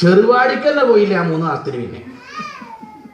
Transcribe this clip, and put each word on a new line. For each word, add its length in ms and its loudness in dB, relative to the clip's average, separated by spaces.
ചെറുവാടിക്ക് 680 4
തന്നെ 160 0
പോയില്ല 300 2
ആ 60 -2
മൂന്ന് 240 -2
മാസത്തിന്. 320 -6
പിന്നെ 260 -12